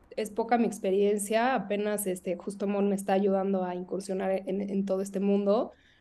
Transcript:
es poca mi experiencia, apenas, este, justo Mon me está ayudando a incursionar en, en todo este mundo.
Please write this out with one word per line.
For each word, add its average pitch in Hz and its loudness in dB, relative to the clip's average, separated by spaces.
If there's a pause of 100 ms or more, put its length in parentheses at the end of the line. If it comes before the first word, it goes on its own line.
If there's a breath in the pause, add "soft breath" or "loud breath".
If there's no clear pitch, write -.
(160)
es 208 -4
poca 226 2
mi 233 4
experiencia, 202 2
apenas, 208 -2
este, 185 -4
justo 202 -6
Mon 202 2
me 196 2
está 196 0
ayudando 196 2
a 180 -4
incursionar 190 -4
en, 190 -2
en 196 -2
todo 190 0
este 190 -4
mundo. 202 2 (280 loud breath)